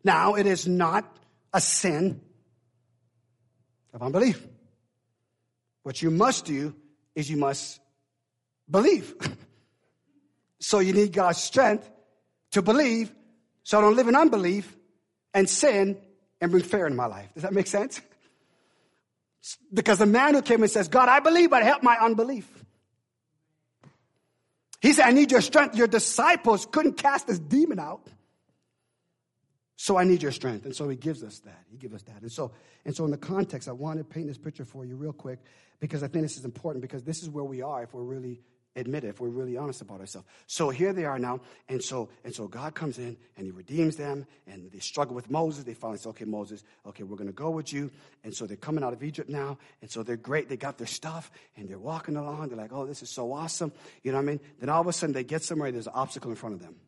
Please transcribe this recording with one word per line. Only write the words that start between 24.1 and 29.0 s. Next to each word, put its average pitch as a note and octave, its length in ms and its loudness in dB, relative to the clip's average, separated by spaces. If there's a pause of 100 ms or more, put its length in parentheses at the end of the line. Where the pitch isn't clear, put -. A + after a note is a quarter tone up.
He C#4+ 120 8
said, D4 140 8
"I A#3+ 60 8
need C#4 180 8
your B3 100 8
strength. C#4+ 360 4
Your A#3 120 4
disciples A#3 760 2
couldn't D#4 280 0
cast - 320 0
this F#3+ 120 -2
demon G#3+ 400 0
out. D#3+ 280 -12 (1700)